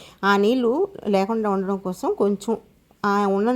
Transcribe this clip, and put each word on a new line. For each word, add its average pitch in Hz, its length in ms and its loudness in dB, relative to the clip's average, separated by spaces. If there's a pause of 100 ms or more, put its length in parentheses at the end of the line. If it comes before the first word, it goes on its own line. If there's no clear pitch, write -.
(300)
ఆ 202 40 6 (100)
నీళ్ళు 240 300 2 (420)
లేకుండా 208 400 0
ఉండడం 196 320 -2
కోసం 269 220 -4 (140)
కొంచెం 202 300 -2 (560)
ఆ - 20 0 (240)
ఉన్న 220 200 0